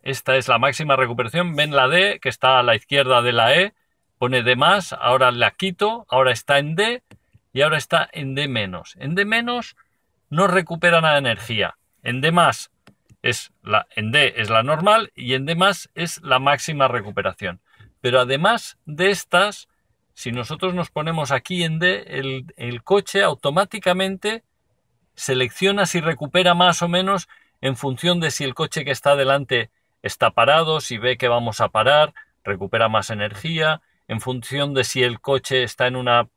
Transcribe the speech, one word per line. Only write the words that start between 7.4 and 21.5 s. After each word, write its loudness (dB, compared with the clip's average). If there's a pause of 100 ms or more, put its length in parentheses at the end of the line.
y 0
ahora 2
está -2
en -10
D -4
menos. -8
En -8
D 0
menos -4 (540)
no 2
recupera 2
nada 2
de 2
energía. -4 (240)
En -6
D 0
más 2 (520)
es -4 (120)
la, 0
en -4
D 2
es -4
la 4
normal 2
y -6
en -4
D -4
más 0
es -8
la 2
máxima 0
recuperación. -6 (400)
Pero 2
además -2
de -2
estas, -2 (460)
si -10
nosotros -6
nos -6
ponemos -4
aquí -4